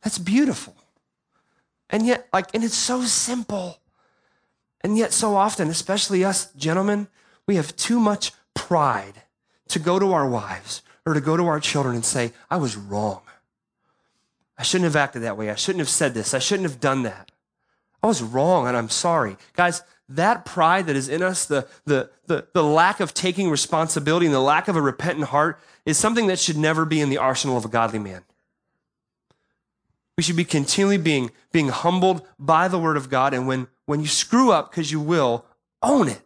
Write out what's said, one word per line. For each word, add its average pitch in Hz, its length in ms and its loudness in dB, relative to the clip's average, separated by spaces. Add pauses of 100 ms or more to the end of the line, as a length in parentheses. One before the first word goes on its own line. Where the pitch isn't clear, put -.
That's - 160 -6
beautiful. 214 580 0 (1120)
And 220 160 0
yet, 247 280 0
like, 185 200 -2
and 226 80 -2
it's 226 140 -2
so 247 300 -2
simple. 214 720 -4 (1000)
And 208 160 0
yet 226 160 2
so 208 240 2
often, 190 320 0
especially 185 560 0
us 190 320 -2
gentlemen, 196 500 0 (400)
we 202 80 2
have 156 220 -2
too 233 240 0
much 208 320 0 (200)
pride 120 680 -2 (480)
to 180 100 -2
go 175 180 0
to 190 140 2
our 151 160 2
wives 110 540 -6 (240)
or 160 80 0
to 147 80 2
go 156 160 0
to 175 100 2
our 156 140 0
children 139 340 -2
and 113 80 -4
say, 117 300 -2 (180)
"I 170 60 -2
was 127 180 -2
wrong. 101 460 -6 (1300)
I - 60 -16
shouldn't 180 240 0
have 151 100 2
acted 135 280 0
that 110 120 -4
way. 107 140 -6
I 104 60 -4
shouldn't 180 240 -4
have 143 100 -2
said 139 240 0
this. 110 220 -4
I 131 40 0
shouldn't 185 300 -2
have 131 100 -12
done 135 240 0
that. - 280 -10 (720)
I - 40 2
was 196 140 0
wrong 131 460 2
and 123 100 0
I'm 113 100 -2
sorry." 131 480 -2 (200)
Guys, 175 260 0 (260)
that 175 380 0
pride 175 400 2
that 151 100 0
is 135 140 -2
in 160 140 -2
us, 185 220 -2
the, 139 220 -2 (180)
the, 139 260 0 (160)
the, 156 260 -2
the 175 100 4
lack 160 360 4
of 175 160 -4
taking 185 340 0
responsibility 160 800 0
and 147 60 4
the 135 60 4
lack 147 280 2
of 190 80 0
a 165 60 2
repentant 143 480 -2
heart 151 300 0 (280)
is 156 100 0
something 226 300 2
that 185 100 2
should 165 180 -2
never 156 300 2
be 156 160 0
in 143 80 2
the 135 80 0
arsenal 131 400 0
of 110 80 -2
a - 20 -6
godly 113 300 0
man. 95 260 -10 (1900)
We 170 60 0
should 165 140 0
be 170 80 2
continually 196 540 2
being, 143 320 0 (200)
being 151 180 2
humbled 180 560 2 (120)
by 160 300 2
the 185 120 0
word 160 160 2
of 131 140 -6
God. 135 240 2
And 127 140 -2
when, 131 200 -2 (200)
when 147 140 -2
you 151 60 -4
screw 240 440 2
up, 156 200 0
'cause 151 200 -6
you 156 80 -2
will, 147 460 0 (360)
own 247 260 2
it. 117 180 -6